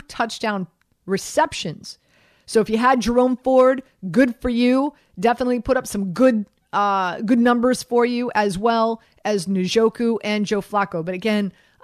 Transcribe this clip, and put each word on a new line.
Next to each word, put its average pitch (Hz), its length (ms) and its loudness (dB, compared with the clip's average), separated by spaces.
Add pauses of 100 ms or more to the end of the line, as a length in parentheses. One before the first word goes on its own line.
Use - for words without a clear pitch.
touchdown 214 600 -4 (400)
receptions. - 920 -4 (480)
So - 160 2
if 208 80 -4
you 220 80 0
had 254 240 2
Jerome 247 340 2
Ford, 262 480 2 (260)
good 233 300 2
for - 80 -6
you. 247 460 2 (260)
Definitely 240 400 0
put 254 160 -2
up 262 100 -2
some 196 280 -6
good, 220 320 2 (260)
uh, 196 500 0
good 233 180 2
numbers 240 440 2
for 240 220 0
you, 240 300 -2
as 208 220 0
well 226 440 0 (240)
as 202 220 -2
Njoku 220 760 0
and 208 220 -2
Joe 202 160 -2
Flacco. 196 420 -4
But 185 100 -6
again, 202 380 -2 (320)